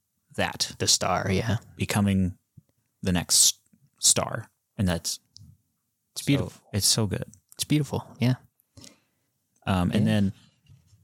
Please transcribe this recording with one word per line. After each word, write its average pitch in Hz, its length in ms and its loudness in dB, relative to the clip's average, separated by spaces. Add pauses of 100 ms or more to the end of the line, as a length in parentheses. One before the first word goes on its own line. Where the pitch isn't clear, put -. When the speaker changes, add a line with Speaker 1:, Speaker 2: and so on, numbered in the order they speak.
(380)
Speaker 1:
that. - 420 -4
Speaker 2:
The 98 80 -4
star, 98 440 0
yeah. 101 260 0 (180)
Speaker 1:
Becoming 98 600 0 (680)
the 95 80 0
next - 480 2 (400)
star. - 500 -2 (260)
And 95 120 0
that's - 320 -2 (920)
Speaker 2:
It's - 100 -12
Speaker 1:
so, - 20 -14
Speaker 2:
beautiful. 131 360 -2 (120)
Speaker 1:
it's 101 140 0
so 113 180 2
good. 87 200 -4 (280)
Speaker 2:
It's - 100 -6
beautiful, - 440 -2 (120)
yeah. 123 160 2 (1300)
Speaker 1:
Um, 92 240 2
and 107 160 2
Speaker 2:
Yeah. 110 60 2
Speaker 1:
then, 101 200 2 (680)